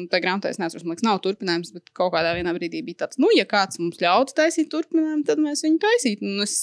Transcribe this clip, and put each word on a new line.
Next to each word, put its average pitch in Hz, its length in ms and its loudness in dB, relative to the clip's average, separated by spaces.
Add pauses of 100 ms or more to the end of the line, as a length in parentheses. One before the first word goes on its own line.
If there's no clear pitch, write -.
tajā 180 160 0
grāmatā, 185 260 -2
es - 80 -8
neatceros, 165 240 -6
man 170 140 -6
liekas, 226 100 -4
nav 202 160 2
turpinājums, 180 480 -4
bet - 240 -20
kaut 180 160 0
kādā 165 240 0
vienā 175 160 -4
brīdī 170 320 -6
bija 165 220 -8
tāds, - 180 -4
nu, 415 80 6
ja 262 160 6
kāds 196 320 0
mums 170 240 -4
ļautu 196 320 4
taisīt 320 380 0
turpinājumu, 311 500 0
tad 294 160 0
mēs 294 240 0
viņu 320 160 4
taisītu. 403 480 2
Un 202 160 -2
es 208 200 -4